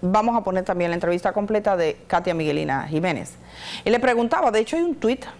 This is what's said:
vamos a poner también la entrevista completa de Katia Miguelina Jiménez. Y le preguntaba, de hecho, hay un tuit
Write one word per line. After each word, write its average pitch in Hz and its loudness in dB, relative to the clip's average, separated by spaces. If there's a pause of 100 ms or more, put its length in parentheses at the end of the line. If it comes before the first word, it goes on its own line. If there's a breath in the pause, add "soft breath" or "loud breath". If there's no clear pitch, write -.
vamos 214 2
a 226 0
poner 185 0
también 175 0
la 170 0
entrevista 175 0
completa 202 0
de 165 0 (100)
Katia 175 0
Miguelina 151 -2
Jiménez. 156 -2 (520 loud breath)
Y - 0
le 240 4
preguntaba, 240 2
de 214 2
hecho, 226 -2
hay 339 0
un 339 0
tuit 240 -2 (140)